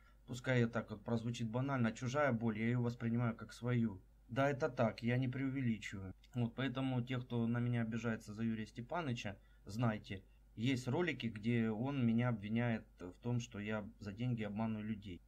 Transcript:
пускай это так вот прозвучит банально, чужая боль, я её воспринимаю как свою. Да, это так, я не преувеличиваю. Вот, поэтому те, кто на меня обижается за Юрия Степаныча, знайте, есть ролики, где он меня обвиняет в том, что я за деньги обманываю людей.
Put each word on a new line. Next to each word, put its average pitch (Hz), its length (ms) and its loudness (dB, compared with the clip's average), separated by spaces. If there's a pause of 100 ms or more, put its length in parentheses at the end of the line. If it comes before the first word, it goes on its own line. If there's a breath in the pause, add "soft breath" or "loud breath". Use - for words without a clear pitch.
(280 soft breath)
пускай 127 340 2
это 117 120 4
так 110 180 -2
вот 104 120 -10
прозвучит 117 460 -2
банально, 123 440 2
чужая 143 380 2
боль, 110 280 2
я 113 80 2
её 123 160 2
воспринимаю 117 520 0
как 107 160 -14
свою. 117 480 0 (300)
Да, 135 180 4
это 147 220 0
так, 117 320 0
я 120 160 2
не 131 100 2
преувеличиваю. 123 840 -2 (220)
Вот, 120 180 0
поэтому 131 480 0
те, 127 160 -2
кто 120 300 0
на 120 100 2
меня 120 240 2
обижается 113 540 -2
за 113 80 -2
Юрия 110 240 0
Степаныча, 123 720 -4 (260 soft breath)
знайте, 104 560 -2 (360 soft breath)
есть 127 300 0
ролики, 143 400 0
где 113 420 2
он 123 360 2
меня 117 240 6
обвиняет 113 540 0 (160)
в 87 220 -10
том, 120 180 0
что 101 200 -6
я 107 280 -2 (120)
за 101 120 -6
деньги 117 300 -2
обманываю 107 460 -2
людей. 98 400 -6